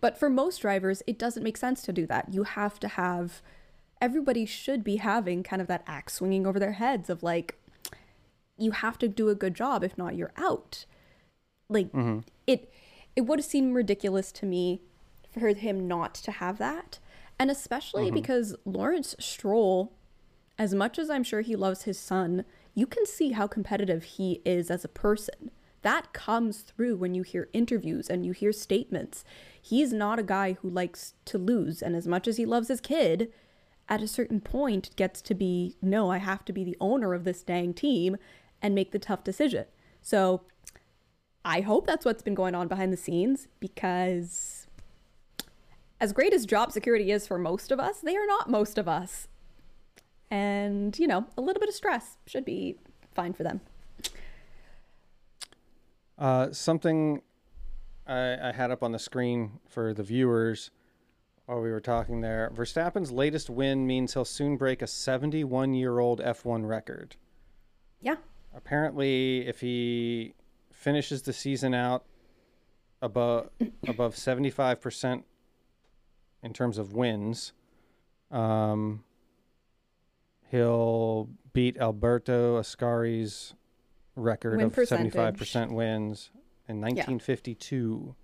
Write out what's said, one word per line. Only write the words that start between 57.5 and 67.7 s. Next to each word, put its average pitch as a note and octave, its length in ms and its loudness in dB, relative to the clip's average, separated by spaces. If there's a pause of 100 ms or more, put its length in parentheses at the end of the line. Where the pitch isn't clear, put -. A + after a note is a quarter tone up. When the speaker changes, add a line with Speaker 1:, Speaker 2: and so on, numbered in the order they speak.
Speaker 2:
I, B2+ 420 -2
I A#2+ 40 -4
had B2 180 0
up B2+ 120 -2
on A#2 100 0
the A2+ 60 -4
screen A#2+ 680 -2
for A2+ 260 -2
the G#2+ 100 -4
viewers A2+ 680 2 (760)
while A#2+ 140 -4
we A2+ 100 -2
were A2 100 -4
talking A#2 400 0
there. A2 340 -2
Verstappen's E3 560 -2
latest C#3+ 400 0
win C3+ 360 2
means B2+ 280 0
he'll B2+ 100 0
soon C#3+ 320 -2
break C3 260 0
a A#2 40 -4
seventy-one-year-old B2+ 1300 0
F - 240 -2
one A#2 220 -2
record. - 500 -8 (840)